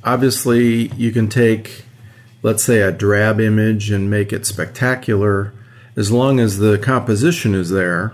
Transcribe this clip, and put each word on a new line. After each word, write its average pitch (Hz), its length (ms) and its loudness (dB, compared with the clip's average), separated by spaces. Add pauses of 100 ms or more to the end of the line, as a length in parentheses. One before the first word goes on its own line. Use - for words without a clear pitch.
obviously 120 920 0
you 117 160 -2
can 113 180 0
take, 113 560 0 (560)
let's 110 220 -2
say, 113 180 2
a 95 100 2
drab 104 480 0
image 107 520 0
and 98 180 -2
make 104 240 -2
it - 120 -8
spectacular 104 1080 -2 (420)
as 104 160 -2
long 131 280 2
as 104 180 2
the 104 220 4
composition 120 760 0
is 92 160 -2
there. 90 440 -2